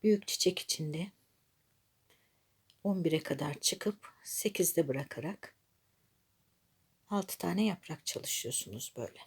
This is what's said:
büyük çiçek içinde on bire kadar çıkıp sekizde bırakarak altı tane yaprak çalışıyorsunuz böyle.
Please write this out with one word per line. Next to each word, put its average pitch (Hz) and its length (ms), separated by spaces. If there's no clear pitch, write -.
büyük 208 260
çiçek - 300
içinde 160 540
on 190 200
bire 160 180
kadar 143 320
çıkıp - 540
sekizde 175 640
bırakarak 139 680
altı 202 280
tane 180 260
yaprak 180 420
çalışıyorsunuz - 880
böyle. - 300